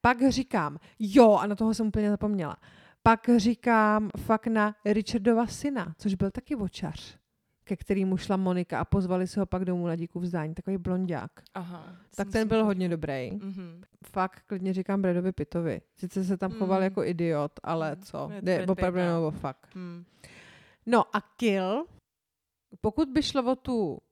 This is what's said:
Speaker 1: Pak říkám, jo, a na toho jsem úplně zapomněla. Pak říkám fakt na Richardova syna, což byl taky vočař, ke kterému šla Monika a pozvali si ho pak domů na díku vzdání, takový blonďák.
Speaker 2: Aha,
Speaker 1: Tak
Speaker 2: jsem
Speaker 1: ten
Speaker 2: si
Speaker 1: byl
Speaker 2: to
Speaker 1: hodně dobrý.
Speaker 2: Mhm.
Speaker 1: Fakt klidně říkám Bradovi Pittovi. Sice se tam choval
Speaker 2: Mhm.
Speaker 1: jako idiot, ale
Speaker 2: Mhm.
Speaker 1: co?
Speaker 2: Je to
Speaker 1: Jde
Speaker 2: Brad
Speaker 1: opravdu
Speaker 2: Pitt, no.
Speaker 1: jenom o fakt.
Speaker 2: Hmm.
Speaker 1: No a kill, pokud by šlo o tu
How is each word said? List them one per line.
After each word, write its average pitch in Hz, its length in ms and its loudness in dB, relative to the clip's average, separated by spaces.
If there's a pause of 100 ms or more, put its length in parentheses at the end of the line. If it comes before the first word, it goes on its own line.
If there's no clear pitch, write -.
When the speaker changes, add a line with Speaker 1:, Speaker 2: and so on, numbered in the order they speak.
Speaker 1:
Pak 247 300 4
říkám, 175 480 -2 (200)
jo, 220 380 8
a 175 100 2
na 208 100 0
toho 220 180 2
jsem 220 120 -2
úplně 208 240 0
zapomněla. 202 460 -2 (460)
Pak 226 340 4
říkám 214 800 4
fakt 220 300 0
na 214 280 2 (100)
Richardova 220 640 2
syna, 226 520 -6
což 196 160 0
byl 196 160 0
taky - 240 -8
vočař, 185 640 -8 (460)
ke 190 120 -4
kterému 190 400 0
šla 196 200 -2
Monika 180 440 0
a 165 40 0
pozvali 185 420 0
si 202 140 -4
ho 190 60 0
pak 185 180 -4
domů 180 220 -2
na 170 100 -2
díku 170 240 -8
vzdání, 170 340 -4
takový 190 240 -6
blonďák. 180 520 -4 (240)
Speaker 2:
Aha, 175 420 -14 (200)
Speaker 1:
Tak 196 100 -4
Speaker 2:
jsem 196 60 -12
Speaker 1:
ten 220 100 2
Speaker 2:
si 220 60 0
Speaker 1:
byl 220 120 2
Speaker 2:
to 220 40 4
Speaker 1:
hodně 185 240 0
dobrý. 147 420 -4
Speaker 2:
Mhm. 185 520 -12 (240)
Speaker 1:
Fakt - 400 -4
klidně 190 280 -4
říkám 196 280 -2
Bradovi 180 300 2
Pittovi. 160 480 -4 (160)
Sice 185 280 -4
se 185 120 0
tam 185 160 -4
choval 190 260 0
Speaker 2:
Mhm. 190 60 2
Speaker 1:
jako 190 200 0
idiot, 165 480 -2 (100)
ale 156 320 -4
Speaker 2:
Mhm. 185 80 -18
Speaker 1:
co? 143 300 -10
Speaker 2:
Je 202 80 -10
to 190 60 -4
Speaker 1:
Jde 185 100 2
Speaker 2:
Brad 185 140 -2
Speaker 1:
opravdu 185 260 0
Speaker 2:
Pitt, 180 100 2
no. 175 80 0
Speaker 1:
jenom 165 100 0
o 156 60 0
fakt. - 440 -10
Speaker 2:
Hmm. 175 300 -12 (840)
Speaker 1:
No 226 300 2
a 202 40 0
kill, 202 640 -2 (960)
pokud 269 280 0
by 269 140 0
šlo 254 300 0
o 262 40 0
tu 220 420 -4 (140)